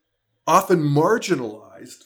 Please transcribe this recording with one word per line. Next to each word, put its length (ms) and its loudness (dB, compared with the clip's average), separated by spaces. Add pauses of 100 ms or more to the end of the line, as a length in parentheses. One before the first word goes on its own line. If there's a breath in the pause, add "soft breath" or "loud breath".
(480)
often 320 2
marginalized 1300 -4